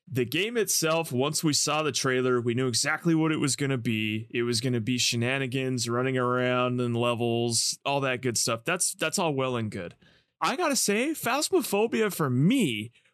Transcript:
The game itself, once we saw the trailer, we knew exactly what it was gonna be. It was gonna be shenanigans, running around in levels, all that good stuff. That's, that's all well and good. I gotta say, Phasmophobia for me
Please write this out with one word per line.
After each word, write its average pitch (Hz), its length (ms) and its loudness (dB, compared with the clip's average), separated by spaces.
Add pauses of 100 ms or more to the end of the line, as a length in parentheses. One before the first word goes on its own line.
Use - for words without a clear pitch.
The 123 200 -2
game 202 320 -4
itself, 165 520 0
once 135 320 0
we 151 120 2
saw 151 280 0
the 151 80 0
trailer, 127 480 2
we 120 140 0
knew 127 160 0
exactly 151 460 0
what 160 180 2
it 147 80 0
was 135 160 0
gonna 135 220 0
be. 110 520 -2
It 120 120 -2
was 120 180 0
gonna 123 220 0
be 123 160 -2
shenanigans, 127 920 -2
running 127 300 0
around 123 640 0
in 120 100 0
levels, 120 960 0
all 143 160 0
that 127 180 -2
good 123 160 -2
stuff. 117 300 -2
That's, 175 260 0
that's 160 260 -4
all 165 140 2
well 131 240 0
and 110 140 -2
good. 90 240 -10 (460)
I 185 160 0
gotta 311 200 0
say, 240 360 0
Phasmophobia 233 1000 0
for 151 160 0
me 131 640 2 (240)